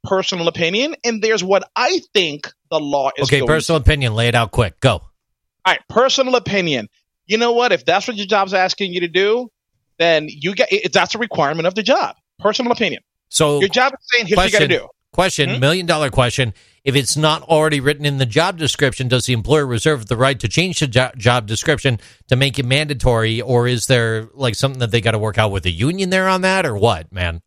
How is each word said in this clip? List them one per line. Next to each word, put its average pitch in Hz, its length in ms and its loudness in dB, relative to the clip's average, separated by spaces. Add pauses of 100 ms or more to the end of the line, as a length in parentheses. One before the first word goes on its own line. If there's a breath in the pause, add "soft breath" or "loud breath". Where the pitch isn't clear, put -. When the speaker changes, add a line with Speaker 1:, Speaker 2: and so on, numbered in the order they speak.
Speaker 1:
personal 185 420 -2
opinion, 196 480 0 (100)
and 226 160 -2
there's 220 220 0
what 190 320 0
I 302 260 0 (140)
think 156 320 -2 (240)
the 160 80 -2
law 143 380 0
is 143 120 -2
Speaker 2:
Okay, 139 120 4
Speaker 1:
going 123 80 0
Speaker 2:
personal 156 320 0
Speaker 1:
to. - 20 -10
Speaker 2:
opinion. 131 320 2
Lay 117 140 0
it 120 80 0
out 113 160 0
quick. 104 260 -2
Go. 127 140 2
Speaker 1:
All 85 100 -4 (640)
right, 180 220 2
personal 254 480 2
opinion. 170 520 -2 (380)
You 208 120 -2
know 240 140 2
what? 240 200 2
If 151 120 -2
that's 185 220 2
what 233 100 -6
your 202 100 -6
job's 196 280 0
asking 185 380 0
you 180 80 -4
to 175 80 -2
do, 208 420 0 (480)
then 160 320 2
you 151 240 -6
get, 240 180 2
if 190 200 -2
that's 180 240 0
a - 20 -8
requirement 165 480 -2
of 185 80 0
the 214 80 -4
job. 269 320 0 (240)
Personal 240 320 -2
opinion. 208 320 -2 (280)
Speaker 2:
So 147 280 2
Speaker 1:
Your 185 100 2
job 262 260 0
is - 40 -20 (140)
saying, 233 160 0
"Here's 196 80 2
what 185 100 4
you 185 60 0
gotta 185 160 2
Speaker 2:
question, 151 120 2
Speaker 1:
do." - 80 -18 (240)
Speaker 2:
question, 156 420 0
Speaker 1:
Hmm? 127 60 -4
Speaker 2:
million 170 260 2
dollar 151 240 0
question. 123 440 0 (300 soft breath)
If 135 100 0
it's 135 220 0
not 156 260 0
already 156 380 2
written 147 260 -2
in 139 120 0
the 135 80 0
job 165 320 0
description, 135 500 -2
does 123 180 0
the 127 60 -2
employer 131 340 0
reserve 123 400 -2
the 120 100 -2
right 131 220 0
to - 80 -6
change 170 320 -2
the 151 80 -2
jo-, 127 300 0
job 120 320 0
description 127 500 -2 (300 loud breath)
to 127 80 2
make 135 240 0
it 127 40 -2
mandatory, 120 760 0
or 120 260 2
is 123 220 -2
there, 113 460 0
like, 127 200 -2
something 135 240 -4
that 117 140 -2
they 117 80 2
gotta 113 180 0
work 107 180 -2
out 110 140 2
with 95 140 -4
the 90 80 0
union 180 380 -2
there 190 180 0
on 185 140 0
that, 190 220 0
or 117 120 -4
what, 95 340 0
man? 85 360 -6